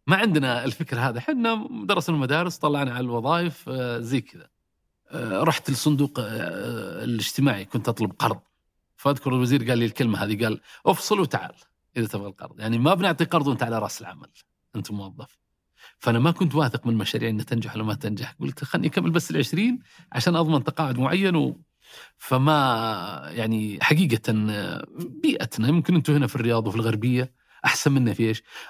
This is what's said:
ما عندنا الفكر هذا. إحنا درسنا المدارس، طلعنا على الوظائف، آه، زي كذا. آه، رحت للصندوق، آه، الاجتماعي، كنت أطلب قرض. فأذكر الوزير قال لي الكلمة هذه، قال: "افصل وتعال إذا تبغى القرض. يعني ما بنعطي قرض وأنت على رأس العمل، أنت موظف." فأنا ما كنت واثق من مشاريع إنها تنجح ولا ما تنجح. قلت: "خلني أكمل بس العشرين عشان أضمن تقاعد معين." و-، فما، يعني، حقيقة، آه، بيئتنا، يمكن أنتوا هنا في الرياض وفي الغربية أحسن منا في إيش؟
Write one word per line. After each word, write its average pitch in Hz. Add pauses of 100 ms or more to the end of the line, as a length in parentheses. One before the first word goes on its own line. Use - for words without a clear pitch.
ما 175
عندنا 139
الفكر 131
هذا. 120
إحنا 226 (180)
درسنا 180
المدارس، 151
طلعنا 143
على 123
الوظائف، 135
آه، 123
زي 117
كذا. - (640)
آه، 107
رحت -
للصندوق، 139
آه، 104
الاجتماعي، 117
كنت 107
أطلب 110
قرض. 110 (580)
فأذكر 139
الوزير 127
قال 123
لي 117
الكلمة 107
هذه، 104
قال: 110 (240)
"افصل 196
وتعال 95 (440)
إذا 113
تبغى 101
القرض. -
يعني 113
ما 139
بنعطي 175
قرض 156
وأنت 127
على 117
رأس 104
العمل، 90 (460)
أنت 107
موظف." 98 (600)
فأنا 117
ما 156
كنت 165
واثق 135
من 117
مشاريع 110
إنها 107
تنجح 110
ولا 110
ما 107
تنجح. 107
قلت: 135
"خلني 175
أكمل 170
بس 165
العشرين 214 (320)
عشان 165
أضمن 160
تقاعد 147
معين." 180
و-، 135 (560)
فما، 113
يعني، 107
حقيقة، 143 (160)
آه، 98 (360)
بيئتنا، 117
يمكن 165
أنتوا 147
هنا 135
في -
الرياض 117
وفي 101
الغربية 117 (320)
أحسن -
منا 127
في 113
إيش؟ 107 (260)